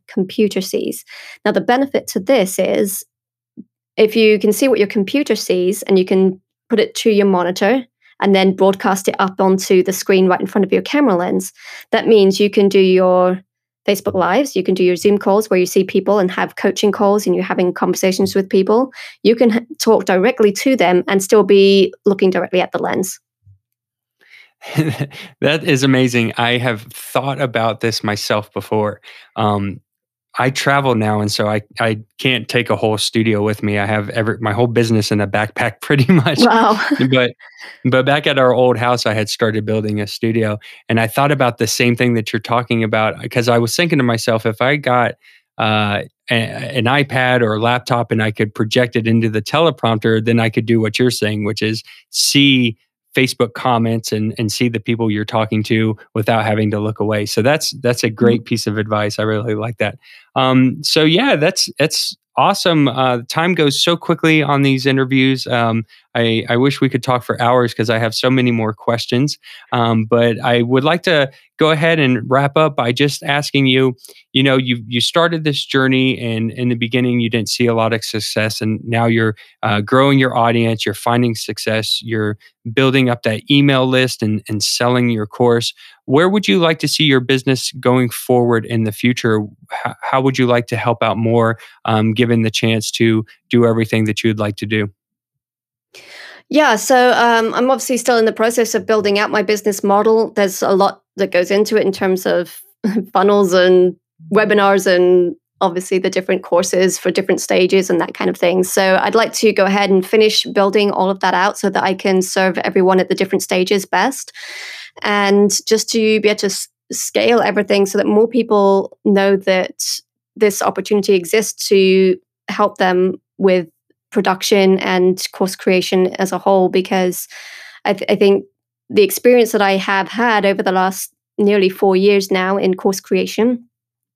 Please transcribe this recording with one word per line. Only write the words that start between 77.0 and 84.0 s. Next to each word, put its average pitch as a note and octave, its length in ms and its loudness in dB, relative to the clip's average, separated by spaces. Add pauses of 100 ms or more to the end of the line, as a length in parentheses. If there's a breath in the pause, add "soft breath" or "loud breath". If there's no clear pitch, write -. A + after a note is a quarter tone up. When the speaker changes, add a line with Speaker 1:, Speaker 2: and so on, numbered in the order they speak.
Speaker 2:
you A2+ 100 -2
didn't A2 200 -2
see - 180 -2
a A#2 80 2
lot A2+ 180 0
of A2 100 -4
success, G#2+ 580 -4
and A2 220 -4
now A#2 220 -2
you're, A2+ 300 2 (280 loud breath)
uh, G#2 180 0
growing C3+ 380 4
your B2+ 160 0
audience, A#2 500 0
you're G#2 100 -2
finding A#2+ 400 0
success, A2 680 -4
you're G#2+ 340 -4 (360 soft breath)
building C3 360 2
up A#2+ 140 -4
that A2 260 -2
email C#3 380 4
list B2+ 340 0